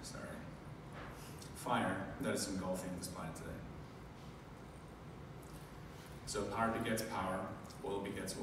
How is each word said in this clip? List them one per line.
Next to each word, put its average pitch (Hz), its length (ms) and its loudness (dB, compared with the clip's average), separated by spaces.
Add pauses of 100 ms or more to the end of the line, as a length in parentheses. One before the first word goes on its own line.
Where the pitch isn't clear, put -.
sorry, - 200 -4 (1300)
fire 95 480 6 (160)
that 104 140 6
is 95 140 4
engulfing 90 500 2
this - 100 -2
planet 80 260 -2
today. - 140 -4 (2750)
So 104 160 2
power 113 260 6
begets 110 340 6
power, 95 380 2 (440)
oil 98 160 4
begets 95 420 0